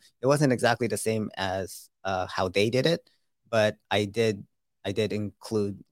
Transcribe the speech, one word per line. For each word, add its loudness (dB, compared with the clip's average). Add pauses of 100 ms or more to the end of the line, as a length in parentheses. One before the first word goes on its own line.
(200)
It -2
wasn't 4
exactly 0
the -2
same -2
as, -6 (140)
uh, -2
how -2
they 2
did 2
it, 0 (400)
but 2 (140)
I 2
did, -2 (380)
I -4
did 0
include, -4